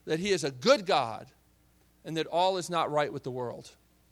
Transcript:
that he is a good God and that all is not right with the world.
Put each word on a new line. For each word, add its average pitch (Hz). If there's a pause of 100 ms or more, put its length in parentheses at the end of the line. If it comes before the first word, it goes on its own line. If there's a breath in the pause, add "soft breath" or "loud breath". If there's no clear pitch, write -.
that 156
he 202
is 165
a 143
good 185
God 131 (800)
and 160
that 151
all 185
is 170
not 156
right 147
with 139
the 135
world. 123 (420)